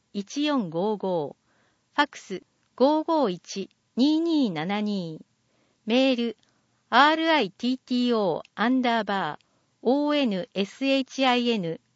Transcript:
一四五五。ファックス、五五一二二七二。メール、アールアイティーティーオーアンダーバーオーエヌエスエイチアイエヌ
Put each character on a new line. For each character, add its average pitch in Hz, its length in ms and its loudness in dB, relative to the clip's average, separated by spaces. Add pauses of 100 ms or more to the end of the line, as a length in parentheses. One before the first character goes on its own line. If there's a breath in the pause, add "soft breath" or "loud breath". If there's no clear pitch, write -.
(120)
一 208 320 -6
四 262 260 0
五 196 260 -2
五。 180 380 -4 (600)
フ - 40 4
ァ 294 40 2
ッ - 20 0
ク - 140 -14
ス、 - 220 -12 (340)
五 302 260 4
五 302 260 2
一 - 420 -8 (260)
二 302 240 2
二 302 320 0
七 180 280 -4
二。 185 400 -6 (640)
メ 262 280 2
ー 240 40 0
ル、 233 200 -4 (540)
ア 262 180 6
ー 320 80 2
ル 320 160 0
ア 302 80 4
イ 196 100 -2
テ - 160 -8
ィ 254 60 0
ー 262 120 -6
テ 254 100 -4
ィ 247 160 0
ー 233 60 2
オ 196 260 0
ー - 120 -20
ア 214 140 0
ン 254 140 2
ダ 233 180 0
ー 208 40 -4
バ 190 380 -4
ー - 20 -20 (380)
オ 294 300 0
ー 294 60 2
エ 277 80 2
ヌ 185 280 -4
エ 196 100 -2
ス - 200 -8
エ 269 160 2
イ 262 40 -4
チ 262 220 -2
ア 247 80 4
イ 240 160 0
エ 226 80 0
ヌ 165 220 -6 (160)